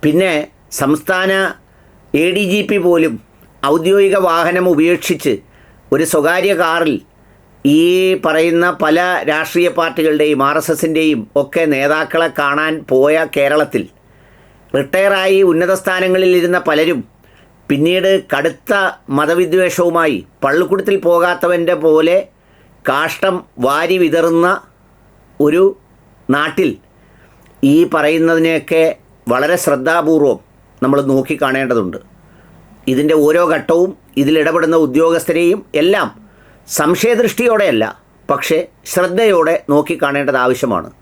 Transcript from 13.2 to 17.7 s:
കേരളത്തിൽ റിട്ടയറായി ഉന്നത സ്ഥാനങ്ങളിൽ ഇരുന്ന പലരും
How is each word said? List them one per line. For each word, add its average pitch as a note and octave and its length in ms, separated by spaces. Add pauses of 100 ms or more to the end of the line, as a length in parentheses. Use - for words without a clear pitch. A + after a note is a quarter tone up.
കേരളത്തിൽ C#3+ 460 (960)
റിട്ടയറായി F#3+ 600 (120)
ഉന്നത F3 300
സ്ഥാനങ്ങളിൽ F#3 600
ഇരുന്ന F3 180 (100)
പലരും D#3 320 (680)